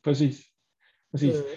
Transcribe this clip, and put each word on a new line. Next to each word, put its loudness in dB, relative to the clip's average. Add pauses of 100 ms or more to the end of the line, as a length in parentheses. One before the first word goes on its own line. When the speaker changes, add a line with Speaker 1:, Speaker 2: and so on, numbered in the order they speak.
Speaker 1:
præcis. 0 (720)
Præcis. 0
Speaker 2:
Øh, -2 (160)